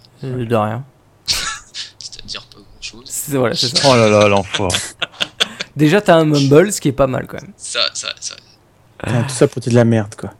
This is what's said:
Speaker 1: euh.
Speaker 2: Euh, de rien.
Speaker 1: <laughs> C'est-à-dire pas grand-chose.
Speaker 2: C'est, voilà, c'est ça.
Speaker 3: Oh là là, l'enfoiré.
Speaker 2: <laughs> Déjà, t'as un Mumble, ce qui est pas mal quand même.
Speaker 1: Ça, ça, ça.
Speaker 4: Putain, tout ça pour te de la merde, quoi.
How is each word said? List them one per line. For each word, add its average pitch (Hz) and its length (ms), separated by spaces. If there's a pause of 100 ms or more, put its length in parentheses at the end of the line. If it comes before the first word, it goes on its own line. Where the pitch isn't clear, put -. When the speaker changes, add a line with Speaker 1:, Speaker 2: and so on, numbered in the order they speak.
(240)
Speaker 1:
euh. 127 180
Speaker 2:
Euh, - 40
de 117 100
rien. 110 280 (220)
Speaker 1:
<laughs> - 200 (720)
C'est-à-dire - 480
pas - 120
grand-chose. - 460
Speaker 2:
C'est, - 320
voilà, 120 180
c'est - 220
ça. - 120
Speaker 3:
Oh 127 60
là 113 140
là, 104 200
l'enfoiré. 98 480 (500)
Speaker 2:
<laughs> - 500
Déjà, 151 240
t'as 165 160
un 160 80
Mumble, 147 480
ce - 80
qui 151 80
est 131 40
pas 135 140
mal 127 200
quand - 140
même. 202 160
Speaker 1:
Ça, - 240 (140)
ça, - 140 (120)
ça. - 140 (640)
Speaker 4:
Putain, 123 240
tout 143 120
ça 147 140
pour - 140
te - 80
de 117 40
la 120 100
merde, 110 340
quoi. 104 200